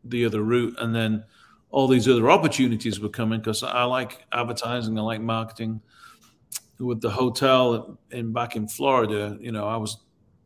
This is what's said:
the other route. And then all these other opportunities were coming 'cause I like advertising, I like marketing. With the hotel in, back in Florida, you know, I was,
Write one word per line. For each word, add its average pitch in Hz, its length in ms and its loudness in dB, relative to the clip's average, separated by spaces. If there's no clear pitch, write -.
the 120 180 -2
other 110 180 0
route. 120 380 0
And 113 160 -2
then 110 300 0
all 135 180 2
these 127 200 6
other 123 240 6
opportunities 117 680 2
were 104 80 -4
coming 110 320 -2
'cause 110 200 -4
I 123 220 0
like 123 480 -4
advertising, 117 680 -4
I 107 40 -2
like 110 180 -4
marketing. 113 640 -4
With 123 220 -4
the 113 100 0
hotel 127 880 2
in, 117 240 -6
back 120 220 -4
in 107 120 -4
Florida, 104 720 0
you 120 120 -10
know, 104 160 -4
I 113 100 -4
was, 107 200 -6